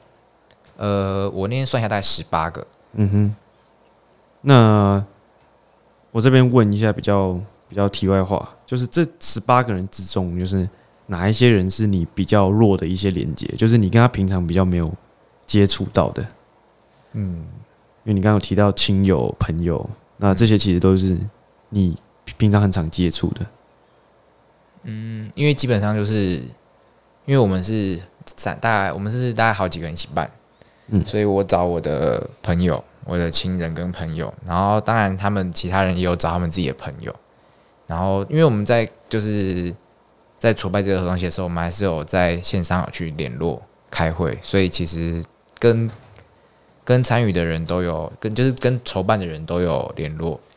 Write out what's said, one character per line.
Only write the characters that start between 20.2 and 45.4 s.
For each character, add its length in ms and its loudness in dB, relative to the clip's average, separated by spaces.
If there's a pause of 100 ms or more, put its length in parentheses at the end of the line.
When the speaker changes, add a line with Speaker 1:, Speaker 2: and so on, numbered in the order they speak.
Speaker 2:
这 140 4
些 100 6
其 160 2
实 80 2
都 160 4
是 180 2 (540)
你 260 0 (440)
平 120 4
常 120 4
很 100 2
常 180 -2
接 200 0
触 220 -2
的。 140 -6 (1400)
Speaker 1:
嗯， 500 -10
因 100 -2
为 80 4
基 140 0
本 120 2
上 200 0
就 80 0
是， 300 0 (920)
因 80 2
为 40 6
我 80 6
们 160 0
是 380 -2 (240)
三， 360 -8
大 100 0
概， 220 0
我 60 -6
们 140 -6
是 220 -4
大 120 2
概 60 4
好 160 0
几 100 -6
个 60 -8
人 80 -6
一 40 -8
起 180 -6
办， 160 -4 (560)
Speaker 2:
嗯。 180 2
Speaker 1:
所 160 -2
以 60 2
我 180 2
找 220 2
我 120 0
的 480 -2 (160)
朋 200 0
友， 200 0 (220)
我 140 -6
的 120 -2
亲 280 -2
人 160 -6
跟 180 -6
朋 240 -8
友， 160 -8 (140)
然 100 -4
后 240 2
当 160 -2
然 180 0
他 140 -2
们 240 -2
其 160 -4
他 140 0
人 120 0
也 80 -2
有 140 0
找 140 -2
他 80 -2
们 120 -2
自 120 -4
己 60 -2
的 60 -4
朋 160 -12 (100)
友， 140 -12 (720)
然 140 -6
后 300 -2
因 80 0
为 60 6
我 40 6
们 160 0
在， 240 0 (220)
就 100 -2
是 540 -2 (640)
在 160 4
筹 160 -4
备 120 0
这 120 0
个 120 0
东 120 -2
西 80 -4
的 40 -2
时 120 -4
候， 20 -4
我 60 -4
们 120 -4
还 80 -4
是 140 -4
有 200 0
在 360 0
线 240 -4
上 200 -2
有 60 -10
去 200 -8
联 260 -8
络、 240 -4 (300)
开 200 -2
会， 300 -4
所 180 -2
以 120 4
其 160 -2
实 360 -4 (360)